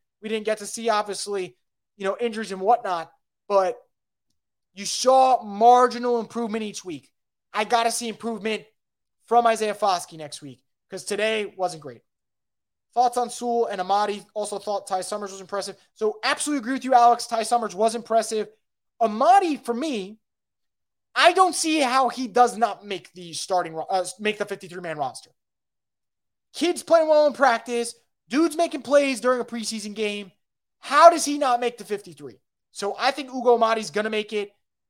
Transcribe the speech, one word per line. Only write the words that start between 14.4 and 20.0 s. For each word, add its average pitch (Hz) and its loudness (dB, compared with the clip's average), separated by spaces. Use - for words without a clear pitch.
thought 202 -6
Ty 185 -2
Summers 208 -8
was 196 -16
impressive. 196 -8
So 214 -2
absolutely 294 -2
agree 233 -6
with 254 -6
you, 262 2
Alex. 240 6
Ty 226 -2
Summers 220 -2
was 220 0
impressive. 220 -2
Amadi, 294 4
for 233 -6
me, 226 -6